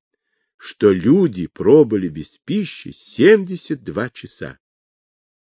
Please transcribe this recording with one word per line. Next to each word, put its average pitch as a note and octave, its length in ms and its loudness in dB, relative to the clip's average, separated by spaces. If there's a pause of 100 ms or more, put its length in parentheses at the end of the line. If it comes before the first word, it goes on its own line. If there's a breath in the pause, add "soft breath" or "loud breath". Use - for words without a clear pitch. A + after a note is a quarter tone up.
(560)
что - 340 0
люди G2+ 560 0
пробыли G#2+ 640 2
без D2+ 360 -14
пищи - 480 -8
семьдесят F3+ 920 -2
два G2+ 240 -8
часа. - 500 -18 (880)